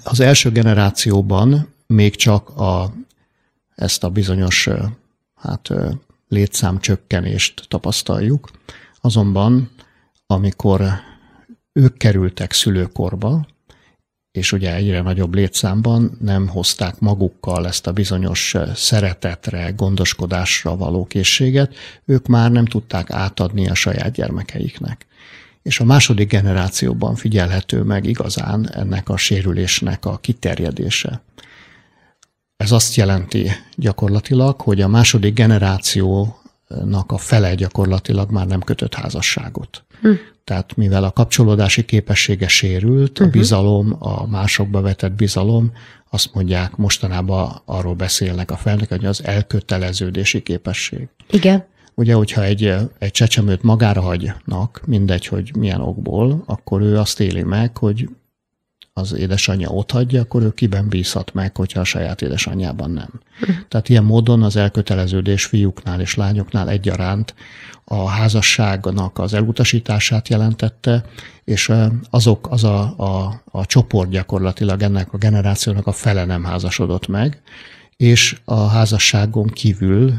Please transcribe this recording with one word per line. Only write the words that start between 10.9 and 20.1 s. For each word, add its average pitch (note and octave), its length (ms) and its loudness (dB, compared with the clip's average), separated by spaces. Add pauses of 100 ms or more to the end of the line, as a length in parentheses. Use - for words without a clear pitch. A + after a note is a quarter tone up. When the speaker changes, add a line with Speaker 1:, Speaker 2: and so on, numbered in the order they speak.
Speaker 1:
ők C3+ 240 4
kerültek F#2+ 560 0
szülőkorba, G2 920 -2 (880)
és F#2 200 -4
ugye F#2 240 -2
egyre F#2 260 0
nagyobb F2+ 320 -2
létszámban A2 880 0
nem G2 260 0
hozták F2+ 520 -4
magukkal F#2+ 680 0
ezt - 200 -6
a F2+ 40 -4
bizonyos, F#2 640 -2
ö, E2+ 120 -2 (100)
szeretetre, F2+ 1000 -2
gondoskodásra F2+ 1000 -2